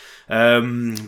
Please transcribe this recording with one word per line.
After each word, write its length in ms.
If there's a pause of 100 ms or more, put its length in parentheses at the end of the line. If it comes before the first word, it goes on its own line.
(300)
Ähm, 680 (120)